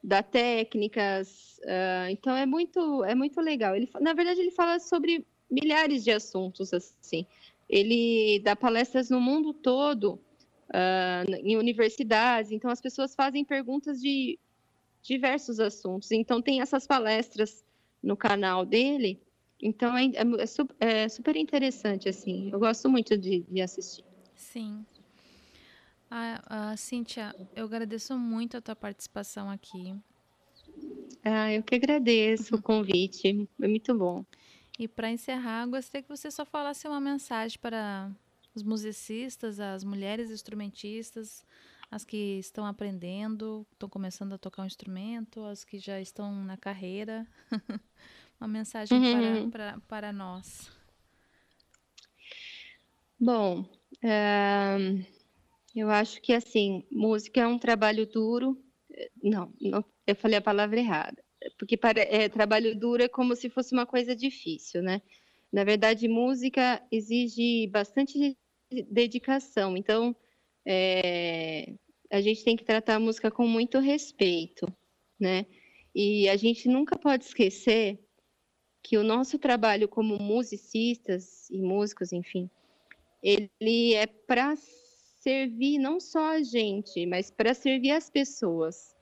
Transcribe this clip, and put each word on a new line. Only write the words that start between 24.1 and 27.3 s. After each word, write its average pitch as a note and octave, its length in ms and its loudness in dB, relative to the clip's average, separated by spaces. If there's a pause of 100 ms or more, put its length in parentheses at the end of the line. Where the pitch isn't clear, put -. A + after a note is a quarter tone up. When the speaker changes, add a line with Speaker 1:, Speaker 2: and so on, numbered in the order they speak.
Speaker 2:
Sim. G#3+ 500 -14 (1200)
Ah, A#3 360 -8
ah, G#3+ 300 -8
Cíntia, A3+ 580 -8 (200)